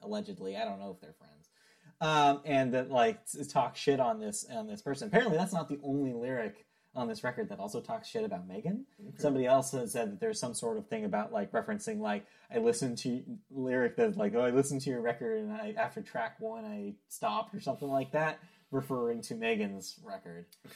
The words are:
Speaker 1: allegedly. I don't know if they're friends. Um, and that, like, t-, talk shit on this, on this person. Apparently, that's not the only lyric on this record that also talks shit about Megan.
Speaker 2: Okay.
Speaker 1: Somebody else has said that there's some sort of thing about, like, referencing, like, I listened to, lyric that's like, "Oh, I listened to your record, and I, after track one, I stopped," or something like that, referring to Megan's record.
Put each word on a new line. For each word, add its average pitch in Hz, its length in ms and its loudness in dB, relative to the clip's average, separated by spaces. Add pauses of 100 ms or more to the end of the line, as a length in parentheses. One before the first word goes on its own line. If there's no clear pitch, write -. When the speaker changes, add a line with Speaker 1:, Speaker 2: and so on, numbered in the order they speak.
Speaker 1:
allegedly. 104 520 -6
I - 100 -2
don't 98 140 -4
know 98 120 -10
if 90 100 -14
they're - 120 -20
friends. - 360 -20 (500)
Um, 147 460 6
and 131 300 4
that, 131 160 0
like, 117 340 4
t-, - 200 -8
talk - 300 0
shit 139 240 4
on 113 200 2
this, 107 320 -6
on 123 160 -6
this 208 160 -10
person. 143 240 -4
Apparently, 202 300 4
that's 190 160 0
not 165 160 -2
the 143 140 -4
only 139 300 0
lyric 117 520 -4 (280)
on 123 140 -2
this 117 160 -8
record 220 240 -2
that 202 120 -10
also 208 200 -4
talks 226 300 -6
shit 220 160 -2
about 185 220 -6
Megan. 202 380 -4 (220)
Speaker 2:
Okay. - 100 -14
Speaker 1:
Somebody 131 280 4
else 131 260 6
has 123 220 -2
said 120 180 0
that 202 80 -8
there's 220 200 -2
some 240 140 -4
sort 226 240 -2
of 208 120 -8
thing 220 160 -4
about, 208 260 -2
like, 208 220 -2
referencing, 220 480 -2
like, 208 240 -2 (280)
I 247 40 2
listened 120 420 2
to, 127 240 -2 (260)
lyric 127 460 2
that's 110 220 4
like, 104 180 2
"Oh, 120 60 4
I 123 80 6
listened 135 320 4
to 143 80 -4
your 123 100 0
record, 117 400 0
and 214 140 -6
I, 214 240 -6
after 226 240 -2
track - 400 -6
one, 220 240 -6
I 208 300 -8 (120)
stopped," 220 480 -2
or - 60 -8
something 151 260 -4
like 135 240 0
that, 156 280 2 (320)
referring 123 500 0
to 117 140 -8
Megan's 196 680 -2
record. 170 440 -12 (280)